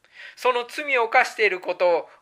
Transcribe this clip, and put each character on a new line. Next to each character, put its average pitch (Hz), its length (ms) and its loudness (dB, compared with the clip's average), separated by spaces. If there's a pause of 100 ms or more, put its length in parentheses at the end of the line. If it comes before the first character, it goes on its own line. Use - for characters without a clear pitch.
(360)
そ 254 160 0
の 240 160 -4
罪 285 300 -4
を 226 60 2
犯 240 200 4
し - 100 -4
て 220 120 0
い 190 40 2
る 180 100 -4
こ 175 140 -6
と 175 340 2 (120)